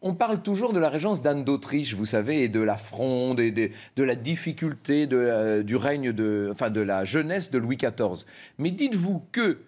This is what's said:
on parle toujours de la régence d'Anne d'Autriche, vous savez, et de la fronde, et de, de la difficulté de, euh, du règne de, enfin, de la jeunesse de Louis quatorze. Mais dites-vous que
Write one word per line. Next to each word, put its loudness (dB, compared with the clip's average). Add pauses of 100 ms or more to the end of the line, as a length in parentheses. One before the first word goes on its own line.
on -2
parle 0
toujours 0
de 2
la 4
régence 0
d'Anne 2
d'Autriche, -2
vous -2
savez, 2
et 2
de 2
la 2
fronde, -2
et 4
de, 0 (240)
de 0
la 2
difficulté -2
de, 2
euh, 2
du 0
règne 0
de, 0
enfin, -2
de 0
la 2
jeunesse -2
de 2
Louis -2
quatorze. -2 (320)
Mais -2
dites-vous 0
que 0